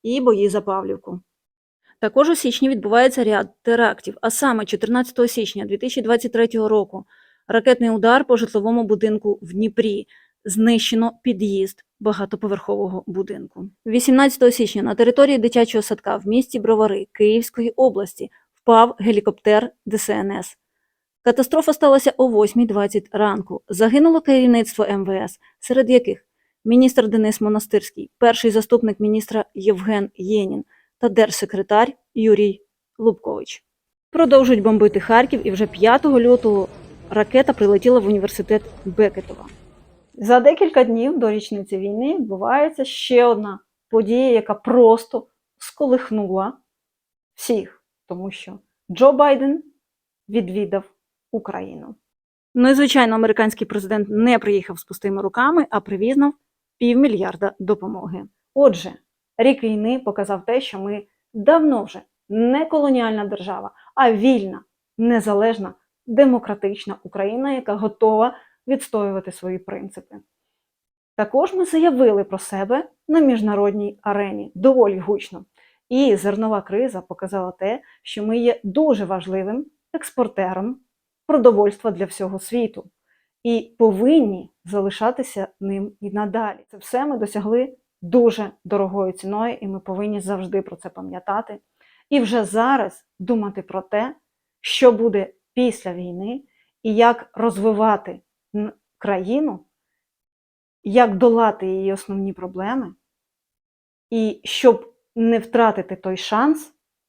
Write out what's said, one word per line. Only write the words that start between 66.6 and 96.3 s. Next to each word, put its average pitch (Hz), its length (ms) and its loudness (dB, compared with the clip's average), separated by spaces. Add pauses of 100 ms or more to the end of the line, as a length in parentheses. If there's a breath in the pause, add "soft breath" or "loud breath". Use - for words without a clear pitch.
Україна, 220 500 -6
яка 247 220 -6
готова 220 600 0 (300 loud breath)
відстоювати 202 640 -4
свої 185 280 -10
принципи. 196 560 -16 (1000)
Також 262 380 0
ми 370 120 0
заявили 254 580 2
про 190 140 -8
себе 202 520 -6 (180)
на 320 120 2
міжнародній 208 800 0
арені 202 540 -6
доволі 208 440 4
гучно. 185 460 -6 (440)
І 269 260 2
зернова 202 460 -2
криза 202 400 -4
показала 185 500 -8
те, 214 300 -6 (220 soft breath)
що 208 220 -10
ми 226 120 -2
є 233 260 0
дуже 214 420 0
важливим 190 600 -6 (280)
експортером 214 840 -6 (480)
продовольства 220 640 2
для 180 140 -6
всього 190 340 -10
світу. 220 500 -6 (540)
І 226 360 -4
повинні 220 720 2 (140)
залишатися 202 840 -6 (120)
ним 196 400 -8
і 202 120 -12
надалі. 208 560 -6
Це 208 100 -20
все 254 280 -6
ми 277 120 -4
досягли 220 600 -4 (240)
дуже 226 500 0 (120)
дорогою 190 480 -4
ціною, 202 500 -8
і 202 60 -12
ми 190 120 -10
повинні 202 400 -8
завжди 190 420 -6
про 190 140 -16
це 175 140 -18
пам'ятати. 196 680 -10 (500)
І 285 100 2
вже 226 240 0
зараз 220 640 -2 (140)
думати 202 420 -4
про 190 200 -10
те, 226 340 -6 (460)
що - 300 4
буде 202 420 -2 (200)
після 233 400 -2
війни, 180 500 -10 (400)